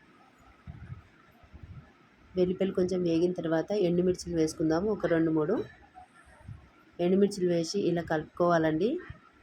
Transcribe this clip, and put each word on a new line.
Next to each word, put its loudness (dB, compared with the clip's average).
వెల్లిపాయలు 0
కొంచెం 0
వేగిన 2
తర్వాత -2
ఎండుమిర్చిలు 0
వేసుకుందాము, 0
ఒక -2
రెండు 2
మూడు. 0
ఎండుమిర్చిలు 2
వేసి 0
ఇలా 0
కలుపుకోవాలండి. 2